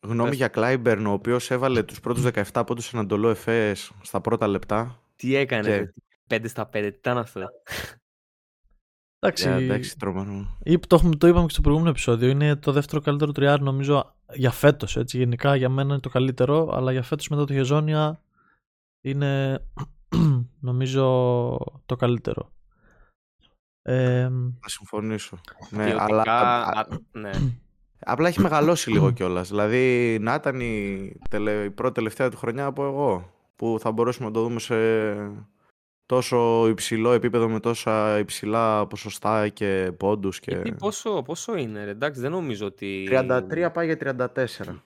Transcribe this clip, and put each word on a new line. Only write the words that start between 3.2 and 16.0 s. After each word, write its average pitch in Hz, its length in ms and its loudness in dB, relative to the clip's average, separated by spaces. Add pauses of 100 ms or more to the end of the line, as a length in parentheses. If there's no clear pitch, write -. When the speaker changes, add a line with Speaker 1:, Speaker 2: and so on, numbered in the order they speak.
Speaker 1:
Εφές 110 640 0 (100)
στα - 200 -4
πρώτα 113 260 0
λεπτά. 107 540 -2 (140)
Speaker 2:
Τι 131 200 -2
έκανε, 127 320 0
Speaker 1:
Και 107 80 2
Speaker 2:
ρε, 101 180 -4 (340)
πέντε 113 200 -2
στα 110 180 -6
πέντε, 104 260 -4
τι - 60 -20
ήταν 123 200 -2
αυτό; 110 280 -8 (1700)
Speaker 3:
Εντάξει. - 300 0
Speaker 1:
Ε, - 60 2
εντάξει, 127 420 -2
τρομερό. 98 680 -6
Speaker 3:
Ή-, 165 160 4
το - 160 4
έχουμε, 165 200 6
το 170 120 6
είπαμε 175 180 6
και 156 60 -2
στο - 100 -2
προηγούμενο 156 300 4
επεισόδιο, 123 380 2
είναι 147 260 2
το 147 160 -2
δεύτερο 147 300 0
καλύτερο 147 300 0
τριάρι, 139 320 2
νομίζω, 139 520 0 (180)
για 127 180 2
φέτος, 147 460 4
έτσι, 123 200 -4
γενικά 127 380 2
για 127 140 2
μένα 135 240 0
είναι 139 80 -2